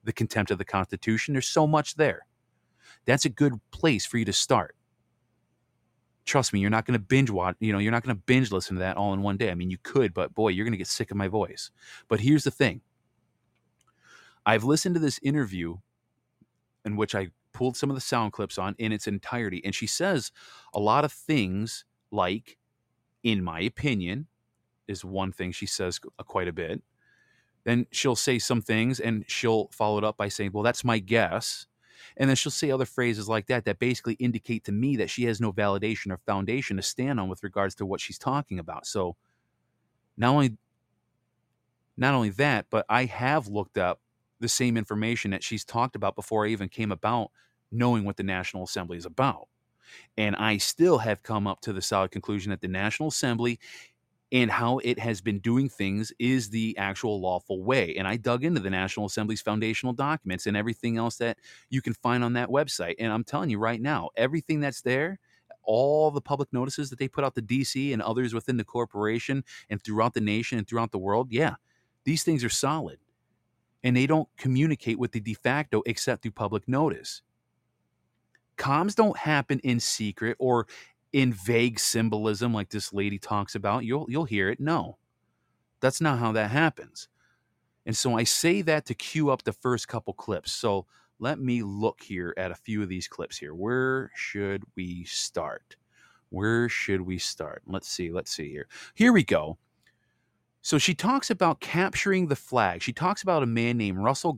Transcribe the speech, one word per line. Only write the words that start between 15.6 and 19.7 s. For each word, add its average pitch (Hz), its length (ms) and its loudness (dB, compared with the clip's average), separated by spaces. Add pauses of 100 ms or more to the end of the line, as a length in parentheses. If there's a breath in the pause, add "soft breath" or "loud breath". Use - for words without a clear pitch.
in 104 100 -4
which 104 220 -2
I 95 120 -2 (240)
pulled 123 240 -2
some 143 140 -2
of 139 60 -2
the 127 60 -8
sound 113 300 0
clips - 260 -6
on 98 200 -4
in 110 140 0
its 107 160 -4
entirety. 101 560 -4
And 98 100 -4